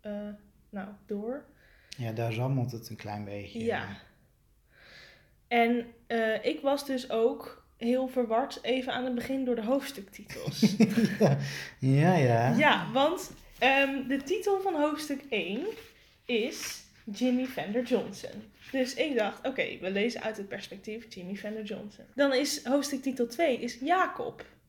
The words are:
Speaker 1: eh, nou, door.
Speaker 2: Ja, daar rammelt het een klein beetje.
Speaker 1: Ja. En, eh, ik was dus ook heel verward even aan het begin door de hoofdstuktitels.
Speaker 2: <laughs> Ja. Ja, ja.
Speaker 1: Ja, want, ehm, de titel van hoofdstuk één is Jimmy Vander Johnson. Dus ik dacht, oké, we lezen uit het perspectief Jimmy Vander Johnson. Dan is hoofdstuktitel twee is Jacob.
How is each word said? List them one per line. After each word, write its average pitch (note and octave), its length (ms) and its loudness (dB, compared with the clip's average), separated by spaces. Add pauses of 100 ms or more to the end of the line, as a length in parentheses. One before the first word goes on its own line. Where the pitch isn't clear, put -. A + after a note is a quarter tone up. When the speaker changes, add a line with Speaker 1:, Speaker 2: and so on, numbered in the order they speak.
Speaker 1:
eh, G#3 280 -10 (420)
nou, G3 180 -8 (180)
door. A3 380 -6 (520)
Speaker 2:
Ja, A2+ 160 -6
daar A#2 220 -2
rammelt B2+ 380 0
het A2+ 180 -10
een G#2+ 60 -12
klein G#2 280 -8
beetje. G2+ 400 -8
Speaker 1:
Ja. G3 220 -2 (1600)
En, A#3 380 4 (200)
eh, A3 380 0
ik D#4+ 160 0
was C#4 260 0
dus B3+ 240 -4
ook A#3+ 560 0 (100)
heel B3+ 320 0
verward B3 540 0
even B3+ 300 -2
aan B3 120 -2
het B3+ 100 -2
begin C4+ 300 -2
door B3 100 2
de A3+ 100 -4
hoofdstuktitels. - 960 -4
Speaker 2:
<laughs> - 160 6 (440)
Ja. C#3+ 160 8 (440)
Ja, C#3 360 6
ja. B2 400 6
Speaker 1:
Ja, C#4+ 360 4
want, D4+ 400 2 (260)
ehm, C4+ 500 2
de C4+ 140 0
titel G4 380 0
van F#4+ 140 0
hoofdstuk D4 540 0
één G#3 380 -2 (580)
is B3 580 -4 (300)
Jimmy B3 340 0
Vander G#3+ 380 -4
Johnson. G#3+ 460 -2 (420)
Dus B3+ 220 0
ik C#4+ 220 0
dacht, G#3+ 300 -2
oké, C4 340 -4
we F#3 100 -4
lezen G3+ 320 -2
uit A3 140 -6
het G3 120 -10
perspectief G#3+ 680 -12
Jimmy F#3 220 -10
Vander G#3+ 260 -8
Johnson. G#3 420 -12 (100)
Dan C#4 200 4
is C#4+ 300 0
hoofdstuktitel C4 640 0
twee C#4 340 2
is A#3+ 200 -6
Jacob. - 640 0 (240)